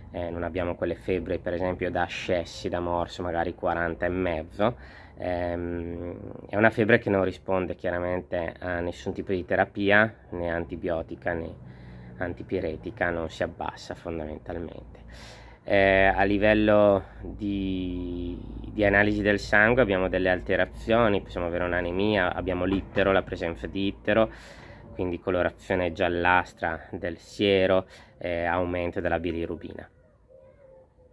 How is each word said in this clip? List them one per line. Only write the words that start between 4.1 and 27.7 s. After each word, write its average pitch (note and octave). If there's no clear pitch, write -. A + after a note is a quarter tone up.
mezzo. F2+
Ehm, F2
è G2
una A2
febbre A2+
che -
non G2
risponde F#2
chiaramente F2+
a F2+
nessun F2
tipo F#2
di F2+
terapia, G2+
né F2
antibiotica E2+
né E2
antipiretica, F2
non E2
si -
abbassa D#2+
fondamentalmente. E2
Eh, G2
a F#2+
livello G#2
di, F2+
di G#2
analisi G#2
del G2+
sangue A2
abbiamo F#2+
delle F#2
alterazioni, G2
possiamo F2
avere F2
un'anemia, F2+
abbiamo F2+
l'ittero, F#2+
la F#2
presenza F2
di F#2+
ittero, G#2+
quindi F2+
colorazione F2+
giallastra F2
del F2
siero, F#2+